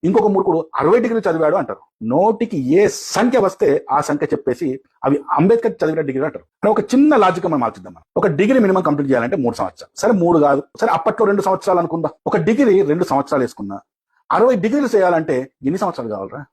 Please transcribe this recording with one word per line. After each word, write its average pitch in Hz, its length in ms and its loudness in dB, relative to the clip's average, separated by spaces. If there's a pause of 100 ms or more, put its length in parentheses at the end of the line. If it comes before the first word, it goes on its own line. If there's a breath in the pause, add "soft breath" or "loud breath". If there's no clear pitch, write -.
ఇంకొక 208 240 2
మూర్ఖుడు 185 480 0
అరవై 170 240 2
డిగ్రీలు 220 320 -2
చదివాడు 160 240 0
అంటారు. 190 240 -4 (240)
నోటికి 190 540 0 (160)
ఏ 196 180 4
సంఖ్య 240 480 -2
వస్తే 180 520 0
ఆ 147 100 0
సంఖ్య 147 240 -4
చెప్పేసి 135 540 -4 (260)
అవి 143 260 0
అంబేద్కర్ 196 400 2
చదివిన 160 300 -2
డిగ్రీ 135 220 -4
అంటారు. 151 200 -8
కానీ - 280 -2
ఒక 220 80 0
చిన్న 277 360 2
లాజిక్ 185 300 2
మనం 151 180 0
ఆలోచిద్దాం 92 300 -8
మనం. - 100 -20 (140)
ఒక 208 100 0
డిగ్రీ 208 320 2
మినిమం 190 220 2
కంప్లీట్ 147 300 0
చేయాలంటే 120 240 0
మూడు 120 200 -2
సంవత్సరాలు, - 440 -10
సరే 208 120 2
మూడు 170 280 2
కాదు, 139 240 2 (180)
సరే 226 120 2
అప్పట్లో 208 340 0
రెండు 202 140 0
సంవత్సరాలు 190 380 0
అనుకుందాం. 165 320 -4 (160)
ఒక - 100 0
డిగ్రీ 202 440 2
రెండు 160 220 0
సంవత్సరాలు 139 400 -2
వేసుకున్నా, 101 360 -10 (520)
అరవై 226 240 2
డిగ్రీలు 226 400 0
చేయాలంటే 160 560 0 (120)
ఎన్ని 151 140 -2
సంవత్సరాలు 160 320 -6
కావాలరా? 104 440 -10